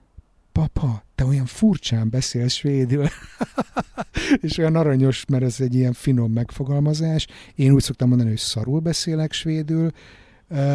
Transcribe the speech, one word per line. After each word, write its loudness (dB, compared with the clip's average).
„Papa, -2
te 0
olyan 0
furcsán 0
beszélsz -2
svédül.” 0
<laughs> -2
És -4
olyan 2
aranyos, 2
mert 0
ez -2
egy -2
ilyen 2
finom 0
megfogalmazás. -2
Én 4
úgy 8
szoktam -2
mondani, 2
hogy -2
szarul -2
beszélek -2
svédül. -2
Ö, 0